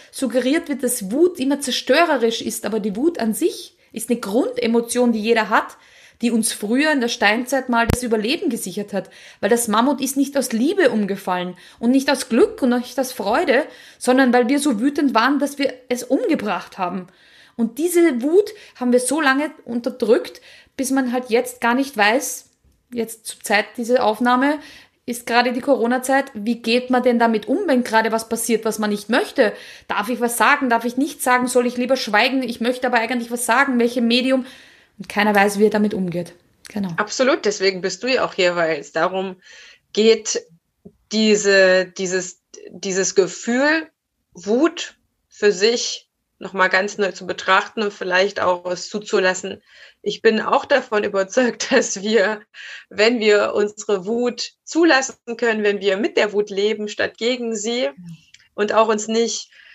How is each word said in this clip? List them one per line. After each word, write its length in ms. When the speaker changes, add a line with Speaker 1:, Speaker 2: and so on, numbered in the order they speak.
Speaker 1:
suggeriert 580
wird, 140
dass 280
Wut 280
immer 200
zerstörerisch 840
ist, 260
aber 120
die 160
Wut 240
an 140
sich 420
ist 200
eine 80
Grundemotion, 920
die 80
jeder 300
hat, 260
die 80
uns 240
früher 380
in 100
der 60
Steinzeit 640
mal 180
das 160
Überleben 460
gesichert 440
hat, 160
weil 80
das 180
Mammut 340
ist 160
nicht 200
aus 140
Liebe 400
umgefallen 640
und 100
nicht 220
aus 180
Glück 320
und 80
nicht 300
aus 120
Freude, 520
sondern 360
weil 160
wir 100
so 200
wütend 360
waren, 240
dass 180
wir 160
es 140
umgebracht 720
haben. 300
Und 220
diese 420
Wut 300
haben 120
wir 80
so 200
lange 300
unterdrückt, 760
bis 140
man 200
halt 200
jetzt 280
gar 140
nicht 240
weiß, 480
jetzt 360
zur 140
Zeit 240
dieser 260
Aufnahme 540
ist 220
gerade 260
die 80
Corona-Zeit, 720
wie 280
geht 280
man 140
denn 160
damit 280
um, 200
wenn 160
gerade 280
was 180
passiert, 360
was 140
man 100
nicht 200
möchte? 440
Darf 220
ich 120
was 160
sagen? 320
Darf 160
ich 120
nichts 260
sagen? 240
Soll 200
ich 100
lieber 200
schweigen? 460
Ich 180
möchte 260
aber 100
eigentlich 340
was 140
sagen. 340
Welches 240
Medium? 420
Und 100
keiner 280
weiß, 240
wie 60
er 40
damit 240
umgeht. 400
Genau. 300
Speaker 2:
Absolut, 480
deswegen 360
bist 220
du 40
ja 180
auch 80
hier, 220
weil 240
es 120
darum 440
geht, 520
diese, 720
dieses, 560
dieses 440
Gefühl, 720
Wut 640
für 240
sich 580
nochmal 300
ganz 280
neu 140
zu 160
betrachten 540
und 120
vielleicht 460
auch 320
es 180
zuzulassen. 720
Ich 200
bin 180
auch 260
davon 380
überzeugt, 680
<laughs> 0
dass 300
wir, 400
wenn 300
wir 340
unsere 520
Wut 460
zulassen 760
können, 260
wenn 180
wir 160
mit 200
der 160
Wut 160
leben 380
statt 300
gegen 380
sie 280
Speaker 1:
Ja. 100
Speaker 2:
und 200
auch 140
uns 200
nicht, 420